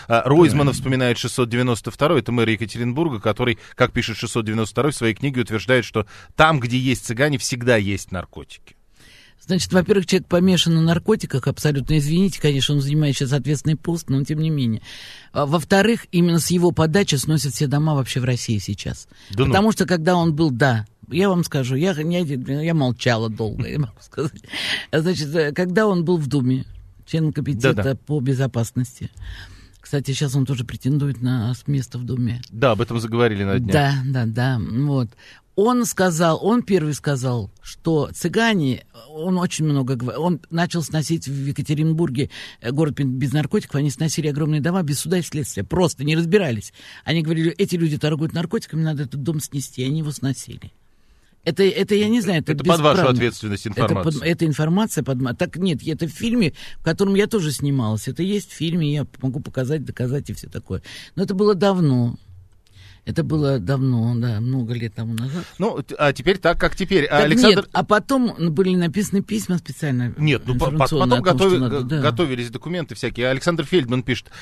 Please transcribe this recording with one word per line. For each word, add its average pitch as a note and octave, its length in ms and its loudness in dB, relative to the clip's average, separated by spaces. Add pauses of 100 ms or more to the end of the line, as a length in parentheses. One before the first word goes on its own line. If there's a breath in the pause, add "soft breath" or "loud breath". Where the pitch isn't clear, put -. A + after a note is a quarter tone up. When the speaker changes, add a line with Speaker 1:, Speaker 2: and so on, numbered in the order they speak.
Speaker 1:
А, A#2 160 4
Ройзмана C#3+ 460 6
Speaker 2:
Да. C3+ 40 -2
Speaker 1:
вспоминает B2+ 440 0
шестьсот A#2+ 300 -2
девяносто A#2+ 420 0
второй, D3+ 300 2
это A#2 120 -4
мэр A#2 160 2
Екатеринбурга, A#2+ 720 -2
который, A2+ 380 0 (160 loud breath)
как B2 180 2
пишет A2+ 240 -4
шестьсот A#2 300 -4
девяносто A2 280 -2
второй C3+ 180 0
в - 40 -8
своей A2+ 180 0
книге, C3 280 -2
утверждает, A2 420 0
что G#2+ 220 -2 (300 loud breath)
там, D#3 240 4
где A#2+ 180 -2
есть B2+ 280 0
цыгане, C#3 320 0
всегда A#2+ 380 0
есть G2 360 -2
наркотики. - 640 -14 (720 soft breath)
Speaker 2:
Значит, F3 280 0
во-первых, F#3 320 4
человек F3+ 200 0
помешан F3 480 4
на D#3+ 60 4
наркотиках, E3+ 680 2
абсолютно, C#3+ 500 0
извините, E3 420 0
конечно, D3 360 2
он C#3+ 40 2
занимает C#3+ 340 2
сейчас C#3 200 -2
ответственный D3 420 0
пост, E3+ 320 -6
но C#3 160 0
тем D#3 140 -4
не D#3+ 100 0
менее. B2 320 0 (520 loud breath)
А, C#3+ 120 0
во-вторых, G3 680 2
именно E3+ 260 4
с - 120 -2
его F3 200 4
подачи D#3+ 460 2
сносят C#3+ 360 0
все D3+ 140 -2
дома D3 280 0
вообще C3 260 -2
в B2 40 -2
России A#2+ 320 -2
сейчас. - 500 -8 (240 loud breath)
Speaker 1:
Да G#2 140 2
ну. - 40 4
Speaker 2:
Потому G#3 240 4
что, - 120 0
когда F3 320 2
он E3+ 180 2
был, D#3 160 2
да, A#2 360 2 (240)
я F3+ 180 2
вам F3 160 2
скажу, C3+ 300 -2
я F3 180 0 (100)
не E3+ 140 -2
один, C#3+ 300 -4 (140)
я E3 120 -2
молчала B2 560 0
долго, A2 400 -4
я C3+ 100 -4
могу B2+ 220 -4
сказать. - 320 -6 (580 loud breath)
Значит, D#3 440 -2
э, D3+ 180 0
когда F3+ 360 0
он F3 180 0
был F3+ 100 2
в D3+ 100 -2
Думе, C3 380 0 (420)
член D#3+ 240 0
комитета C3+ 440 0
Speaker 1:
Да-да. C3 220 0
Speaker 2:
по D3 240 -4
безопасности, B2 920 -2 (680 loud breath)
кстати, C#3 340 -4
сейчас C3 220 -2
он C#3 120 2
тоже B2 180 -4
претендует C3+ 560 -2
на B2 320 0
с-, - 140 -8
место C3+ 320 -4
в B2 60 -8
Думе. B2 360 -4 (100)
Speaker 1:
Да, A#2 200 2
об G#2 100 2
этом A#2 180 -2
заговорили A2+ 460 0
на G2 140 2
днях. A2+ 160 0
Speaker 2:
Да, C#3 180 4 (140)
да, C3 180 -2
да, B2 340 -2
вот. C3 520 -2 (460 loud breath)
Он A#3+ 280 2
сказал, E3+ 600 2
он A3+ 200 2
первый D3+ 300 0
сказал, B2 540 -2 (140)
что - 500 -2
цыгане, F3 720 0 (240)
он E3 300 -2
очень F3 260 -2
много C#3 300 0
гва-, A#2+ 240 -6
он E3+ 220 0 (100)
начал E3+ 320 -2
сносить D#3 460 -4
в C#3 180 -6
Екатеринбурге, D3+ 840 -2 (300 loud breath)
э, A#2 120 -6
город D3 220 0
бе-, C#3+ 100 -2
без C3 280 -2
наркотиков, D3+ 440 -2
они C#3+ 140 0
сносили D#3 360 -2
огромные D3+ 340 0
дома F3 220 0
без C#3+ 160 -2
суда F3 200 -2
и E3 40 0
следствия, C3+ 400 -6
просто D#3+ 400 0
не D3+ 140 0
разбирались. E3 560 0 (320 loud breath)
Они E3 180 0
говорили: D#3+ 300 0
«Эти D3+ 240 -2
люди D#3+ 220 0
торгуют D3+ 340 -2
наркотиками, E3 500 -4
надо D3+ 220 -2
этот C3+ 180 -8
дом D#3 160 -2
снести», C3 460 -6
они C#3+ 160 -2
его D3+ 100 -4
сносили. - 640 -8 (720)
Это, E3+ 180 0
это F#3+ 320 2
я G#3 140 4
не A#3 120 2
знаю, F3+ 200 0
это D#3 120 -2
Speaker 1:
Это C#3+ 120 -2
под E3 160 4
вашу D3 160 6
Speaker 2:
бесправно. D3 140 4
Speaker 1:
ответственность A2+ 560 -2
Speaker 2:
Это G#2 100 -4
под, A2 140 2
Speaker 1:
информация. C#3+ 420 0
Speaker 2:
эта E3+ 140 0
информация D#3+ 580 0
под B2+ 160 -2
ма-, B2+ 140 -2
так - 220 -4
нет, E3+ 300 -2
это D#3+ 220 -4
в - 20 -8
фильме, A3 440 0 (260 loud breath)
в - 40 -14
котором G3 300 2
я G3+ 140 4
тоже E3+ 240 0
снималась. B2 560 -2
Это D3 160 -4
есть G3+ 260 -4
в - 40 -20
фильме, D#3+ 380 -2
я D3 140 -2 (160)
могу C3 160 -4
показать, C3 460 -4
доказать B2 460 -4
и - 20 -8
всё - 160 -12
такое. - 340 -8 (320 loud breath)
Но F3 80 -2
это G3 120 -2
было G#3 200 4
давно. D#3 600 2 (880 soft breath)
Это - 180 -2
было C#3 360 0
давно, A#2+ 580 0
да, A2+ 240 -2
много B2 320 -2
лет A#2 220 -6
тому A#2 180 -6
назад. C3+ 320 -6 (140)
Speaker 1:
Ну, E3+ 240 -2
т-, - 120 -12
а D3 200 2
теперь F3+ 240 0
так, E3 200 2
как E3+ 160 0
теперь. F3+ 300 2
А D3 140 2
Speaker 2:
Так D3 80 6
Speaker 1:
Александр A3 320 6
Speaker 2:
нет, - 160 -2
а F3 100 2
потом A#3 500 2 (200)
были F#3 220 2
написаны F3+ 460 0
письма F#3+ 360 -4
специально B2+ 580 -4
Speaker 1:
Нет, D3 300 2
ну, B2+ 80 -2
по-, B2 60 0
по-, - 100 2
Speaker 2:
информационные D3+ 500 2
Speaker 1:
потом F3 160 4
Speaker 2:
о - 20 -2
том, F#3+ 120 4
что F3 80 4
Speaker 1:
готови-, - 20 2
Speaker 2:
надо, C3 220 0
Speaker 1:
г-, B2+ 140 -2
Speaker 2:
да. D3 40 0
Speaker 1:
готовились C3 480 0
документы D3 460 -8
всякие. A#2 340 -4
Александр D#3 380 0
Фельдман B2+ 360 2
пишет: A#2+ 260 -4 (140)